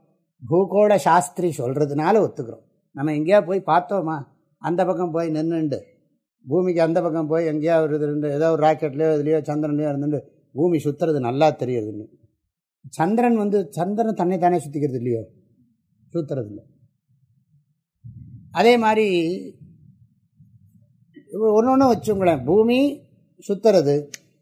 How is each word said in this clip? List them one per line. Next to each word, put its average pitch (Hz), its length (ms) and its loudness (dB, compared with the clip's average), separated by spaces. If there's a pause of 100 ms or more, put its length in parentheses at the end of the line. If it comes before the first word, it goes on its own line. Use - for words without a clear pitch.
(420)
பூகோள 190 580 2
சாஸ்திரி 175 540 2
சொல்றதுனால 143 680 0
ஒத்துக்கிறோம். 131 460 -4 (300)
நம்ம 147 180 -4
எங்கேயா 165 280 2
போய் 185 260 -4
பார்த்தோமா? 160 500 0 (440)
அந்த 175 220 -2
பக்கம் 175 320 -2
போய் 165 160 -2
நின்னுண்டு, 156 480 -2 (680)
பூமிக்கு 170 360 0
அந்த 165 200 2
பக்கம் 160 300 -4
போய் 165 180 0
எங்கேயா 156 300 0
ஒரு 151 160 0
இது 151 100 -2
ரெண்டு, 147 260 -4
ஏதோ 151 200 0
ஒரு 156 120 2
ராக்கெட்லயோ 156 480 2
இதுலயோ 151 320 0
சந்திரன்லயோ 151 460 -2
இருந்துட்டு 143 320 -4 (340)
பூமி 165 240 2
சுத்துறது 147 400 -2
நல்லா 131 320 0
தெரியுதுன்னு. 110 520 -6 (880)
சந்திரன் 226 440 0
வந்து, 208 220 0 (120)
சந்திரன் 202 480 -2
தன்னை 185 180 0
தானே 175 200 2
சுத்திக்கிறது 139 420 -4
இல்லையோ, 117 220 -2 (920)
சுத்துறது 143 360 -6
இல்லை. 104 140 -16 (1900)
அதே 220 220 4
மாதிரி 220 320 2 (2500)
ஒண்ணு 226 220 2
ஒண்ணு 269 160 4
வச்சுங்களேன், 190 560 0
பூமி 220 340 4 (680)
சுத்துறது, 190 500 2 (460)